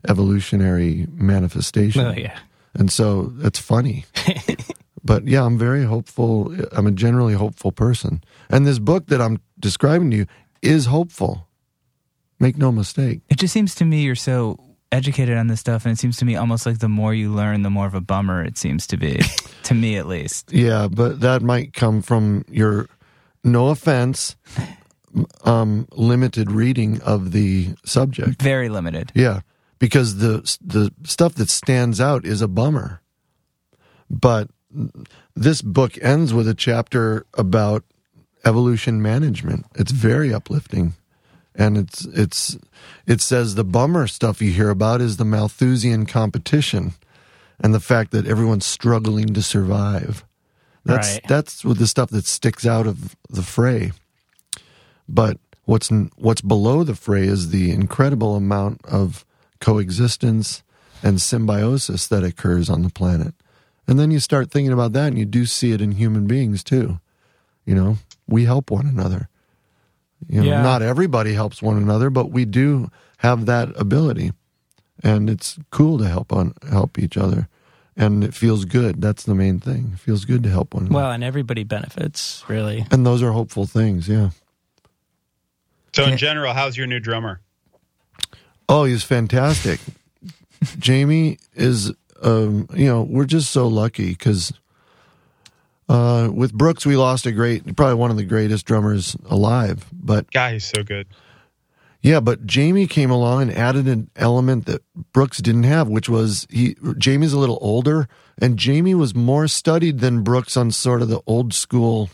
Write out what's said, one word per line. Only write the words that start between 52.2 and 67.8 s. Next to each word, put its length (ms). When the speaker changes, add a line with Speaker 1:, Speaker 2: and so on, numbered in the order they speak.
Speaker 1:
sticks 400
out 220
of 280
the 140
fray. 480
But 300
what's 260
n-, 240
what's 260
below 420
the 120
fray 320
is 220
the 220
incredible 640
amount 500
of 400
coexistence 1040
and 180
symbiosis 840
that 160
occurs 460
on 140
the 60
planet. 440
And 120
then 120
you 80
start 320
thinking 200
about 220
that, 140
and 100
you 80
do 200
see 280
it 80
in 120
human 340
beings, 360
too. 360
You 100
know, 220